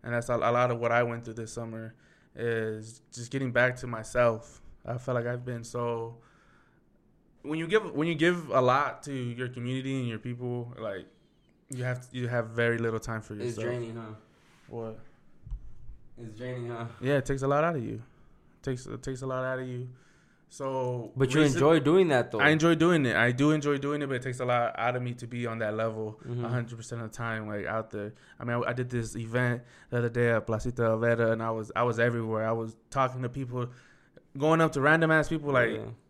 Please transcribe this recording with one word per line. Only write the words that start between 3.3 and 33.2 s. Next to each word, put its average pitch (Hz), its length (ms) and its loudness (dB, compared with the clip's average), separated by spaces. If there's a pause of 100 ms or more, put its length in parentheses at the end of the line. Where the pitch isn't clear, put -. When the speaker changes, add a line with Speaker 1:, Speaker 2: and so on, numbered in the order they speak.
Speaker 1:
getting 135 180 -2
back 123 280 4
to 127 100 -8
myself. 113 760 0 (220)
I 123 140 -6
feel 123 160 -4
like 120 120 0
I've 123 180 -6
been 120 200 -8
so, 117 540 -6 (1200)
when 151 160 -4
you 165 80 -4
give, 185 300 0
when 151 100 2
you 170 80 0
give 165 360 2
a 131 100 4
lot 127 440 2
to 143 80 -10
your 123 360 -6
community 131 500 -4
and 123 100 -4
your 110 120 -6
people, 120 580 -8
like, 101 280 -8 (640)
you 127 120 -6
have 123 260 -6
to, - 80 -14
you 123 120 -4
have 120 220 -2
very 117 280 2
little 113 220 -2
time 113 220 -6
for - 120 -12
Speaker 2:
It's 117 220 -6
Speaker 1:
yourself. 110 100 -4
Speaker 2:
draining, 120 300 -6
huh? 110 180 -12 (540)
Speaker 1:
What? 113 300 -10 (1200)
Speaker 2:
It's 110 180 -14
draining, 123 340 -8
huh? 117 160 -8 (140)
Speaker 1:
Yeah, 139 180 2
it 127 80 -2
takes 135 160 -2
a 135 60 0
lot 143 140 2
out 170 140 0
of 120 80 -4
you. 110 120 -6
It - 680 -20
takes, 127 240 -6
it 117 160 -10
takes 131 200 -8
a 131 40 -8
lot 127 180 -4
out 131 140 -4
of 127 100 -8
you. 123 180 -8 (640)
So 127 680 -4
Speaker 2:
But 131 180 4
you 156 60 8
Speaker 1:
recent- 143 160 6
Speaker 2:
enjoy 147 240 8
doing 170 280 6
that, 127 220 4
though. 107 100 -2
Speaker 1:
I 147 100 8
enjoy 160 260 6
doing 165 280 4
it. 113 120 2
I 117 160 6
do 139 180 4
enjoy 147 280 2
doing 143 220 -4
it, 143 60 -4
but 135 80 -2
it 123 80 -4
takes 127 180 -6
a 127 40 -2
lot 120 340 2
out 120 180 0
of 127 60 -2
me 123 120 -4
to 120 120 -12
be 120 200 -6
on 113 120 -4
that 107 180 -2
level 110 500 -4
Speaker 2:
Mm-hmm. 120 180 -4
Speaker 1:
a 113 40 -4
hundred 120 280 -4
percent 117 260 -10
of 110 80 -10
the - 60 -16
time, 113 320 -6
like, 104 180 -4
out 107 240 -4
there. 104 240 -8 (240)
I 120 60 -10
mean, 120 200 0
I, - 60 0
I - 20 -2
did 123 160 -2
this 117 280 -4
event 120 460 0 (280)
the 123 80 0
other 120 100 2
day 120 220 2
at 113 160 2
Placita 113 540 0
Vera, 117 320 4
and 113 100 -2
I 113 80 -2
was, 110 240 -6
I 113 80 2
was 117 160 2
everywhere. 113 500 2
I 113 40 2
was 113 240 -4 (140)
talking 127 320 0